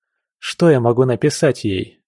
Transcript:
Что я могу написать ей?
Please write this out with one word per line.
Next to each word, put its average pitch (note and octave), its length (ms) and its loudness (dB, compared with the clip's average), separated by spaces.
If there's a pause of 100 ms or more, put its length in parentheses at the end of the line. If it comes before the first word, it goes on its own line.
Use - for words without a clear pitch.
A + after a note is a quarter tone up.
(380)
Что - 320 0
я C3+ 100 4
могу A#2+ 240 2
написать C3 600 -2
ей? G2 440 -6